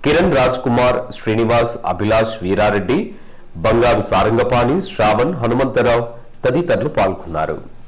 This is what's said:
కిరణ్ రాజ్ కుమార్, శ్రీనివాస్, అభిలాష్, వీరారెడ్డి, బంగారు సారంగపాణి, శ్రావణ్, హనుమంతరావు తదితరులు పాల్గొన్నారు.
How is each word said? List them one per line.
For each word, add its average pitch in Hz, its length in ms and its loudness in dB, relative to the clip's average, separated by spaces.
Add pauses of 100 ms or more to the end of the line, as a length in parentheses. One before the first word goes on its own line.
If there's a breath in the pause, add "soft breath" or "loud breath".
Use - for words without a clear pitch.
కిరణ్ 160 320 2
రాజ్ 127 240 2
కుమార్, 123 380 2 (140)
శ్రీనివాస్, 113 720 0
అభిలాష్, 107 560 0
వీరారెడ్డి, 101 560 0 (580 loud breath)
బంగారు 117 460 2
సారంగపాణి, 120 800 0
శ్రావణ్, 117 520 0
హనుమంతరావు 120 680 0 (380 loud breath)
తదితరులు 131 480 0
పాల్గొన్నారు. 82 880 -4 (120)